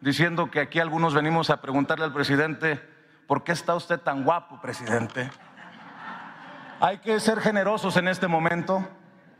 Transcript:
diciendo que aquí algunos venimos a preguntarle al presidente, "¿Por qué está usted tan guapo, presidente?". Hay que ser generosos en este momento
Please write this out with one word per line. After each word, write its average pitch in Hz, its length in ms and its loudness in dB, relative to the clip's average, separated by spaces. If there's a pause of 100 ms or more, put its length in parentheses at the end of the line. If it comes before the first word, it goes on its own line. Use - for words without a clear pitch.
diciendo 165 500 0
que - 80 -2
aquí 147 220 0
algunos 160 340 2
venimos 156 340 2
a 147 120 2
preguntarle 143 440 0
al 151 80 -2
presidente, 143 720 0 (460)
"¿Por - 160 0
qué 170 80 0
está 170 240 0
usted 175 240 -2
tan 139 240 -2
guapo, 160 360 0
presidente?". 120 680 -4 (1500)
Hay 185 180 2
que 214 220 0
ser 214 200 4
generosos 202 560 2
en 180 120 2
este 185 180 0
momento 170 640 0 (520)